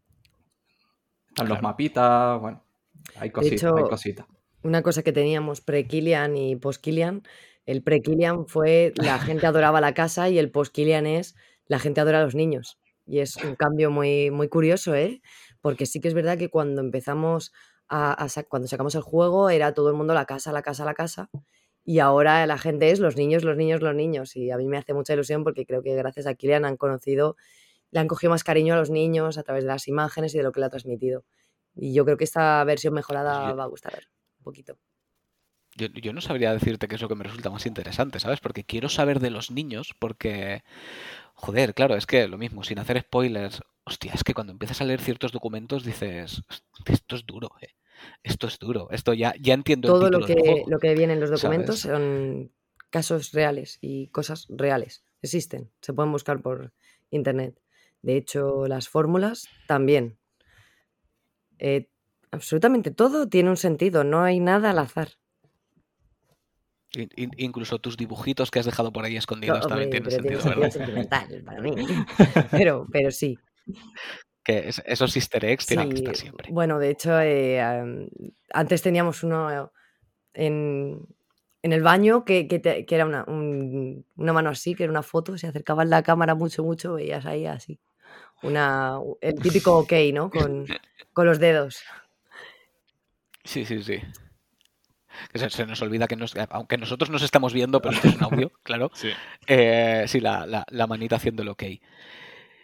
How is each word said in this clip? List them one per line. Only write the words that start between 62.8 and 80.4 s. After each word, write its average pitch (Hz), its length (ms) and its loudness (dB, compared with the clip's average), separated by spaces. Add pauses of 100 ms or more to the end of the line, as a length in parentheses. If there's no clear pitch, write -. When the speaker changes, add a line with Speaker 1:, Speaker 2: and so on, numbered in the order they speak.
Speaker 3:
todo 269 360 2
tiene 180 220 6
un 180 60 2
sentido, 170 480 2
no 156 180 4
hay 180 160 4
nada 196 320 4
al 180 80 2
azar. 151 300 -2 (1800)
Speaker 2:
In-, 117 240 -10
in-, 123 200 -8
incluso 120 440 -6
tus 117 160 -8
dibujitos 120 560 -4
que 123 80 2
has 117 60 -2
dejado 117 260 -2
por 110 120 -6
ahí 113 120 -6
escondidos 110 420 -4
Speaker 3:
No, 127 80 -2
Speaker 2:
también 139 220 -2
Speaker 3:
hombre, 123 120 0
Speaker 2:
tienen 123 220 -2
Speaker 3:
pero - 0 -
tiene 139 180 -2
Speaker 2:
sentido, 143 240 2
Speaker 3:
un 147 60 2
sentido 123 300 -6
Speaker 2:
¿verdad? 135 180 0
Speaker 3:
sentimental - 260 -8
para 104 160 -14
mí. 143 140 -4
Speaker 1:
<laughs> 208 800 4
Speaker 3:
Pero, 156 400 4
pero 139 180 2
sí. 131 260 -4 (1080)
Speaker 2:
Que 104 280 0
es-, - 160 -8
esos 123 280 0
easter 117 300 -2
eggs 123 220 0
tienen 147 240 0
que 131 60 -4
Speaker 3:
Sí, 131 80 -2
Speaker 2:
estar 131 120 -4
siempre. - 340 -14
Speaker 3:
bueno, 165 280 0
de 143 100 2
hecho, 160 320 2
eh, 135 400 4
am, 120 480 -4 (460)
antes 160 260 2
teníamos 175 420 0
uno 156 480 -4 (600)
en, 151 760 -4 (540)